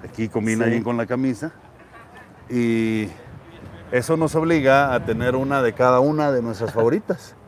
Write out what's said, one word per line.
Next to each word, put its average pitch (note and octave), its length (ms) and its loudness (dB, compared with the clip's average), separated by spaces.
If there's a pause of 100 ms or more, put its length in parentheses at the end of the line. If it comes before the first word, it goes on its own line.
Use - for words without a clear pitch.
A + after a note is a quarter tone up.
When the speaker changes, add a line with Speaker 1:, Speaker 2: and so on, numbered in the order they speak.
Speaker 1:
Aquí A2+ 220 -6
combina A2 360 0
Speaker 2:
Sí. A2+ 60 4
Speaker 1:
bien A#2 120 -2
con A#2+ 140 -4
la A#2 80 -2
camisa. C3 460 -4 (960)
Y A2+ 600 0 (800)
eso B2+ 260 0
nos D#3 180 0
obliga C#3+ 580 2
a A#2+ 120 -2
tener A#2+ 300 0
una C3+ 260 0
de A#2 120 2
cada B2+ 260 4
una D3 320 2
de B2+ 100 0
nuestras A2+ 320 -6
favoritas. C3+ 640 0 (120)